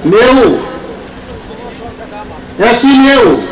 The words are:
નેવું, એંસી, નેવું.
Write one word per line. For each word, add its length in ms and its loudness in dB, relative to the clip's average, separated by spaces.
નેવું, 480 4
એંસી, 400 2
નેવું. 380 4